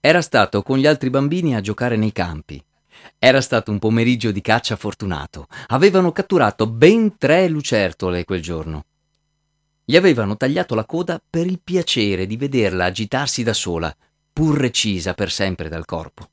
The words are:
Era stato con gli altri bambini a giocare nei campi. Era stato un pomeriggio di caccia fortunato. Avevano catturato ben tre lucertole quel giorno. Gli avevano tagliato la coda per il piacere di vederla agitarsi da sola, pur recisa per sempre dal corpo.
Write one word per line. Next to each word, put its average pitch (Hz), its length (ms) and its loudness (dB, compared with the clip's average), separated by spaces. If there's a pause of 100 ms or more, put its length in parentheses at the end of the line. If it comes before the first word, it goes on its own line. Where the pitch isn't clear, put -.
Era 165 200 4
stato 104 420 0
con 135 160 -2
gli 135 80 2
altri 147 220 2
bambini 143 460 0
a 110 60 0
giocare 110 360 -2
nei 107 140 0
campi. 78 500 -8 (560)
Era 131 240 6
stato 117 300 -2
un 101 80 -2
pomeriggio 113 540 2
di 98 80 -4
caccia 113 340 0
fortunato. 92 720 -8 (220)
Avevano 180 420 4
catturato 139 560 0
ben 180 500 4
tre 165 300 2
lucertole 98 800 -2
quel 90 180 -4
giorno. 80 440 -8 (1000)
Gli 127 100 -2
avevano 120 420 4
tagliato 131 380 -2
la 107 100 0
coda 170 460 -6
per 170 160 -2
il 185 160 -4
piacere 104 640 -2
di 107 100 -6
vederla 110 500 0
agitarsi 113 580 -4
da 113 80 0
sola, 82 420 -4 (380)
pur 151 240 2
recisa 98 580 -2
per 95 160 -4
sempre 92 380 -4
dal 82 160 -8
corpo. - 480 -12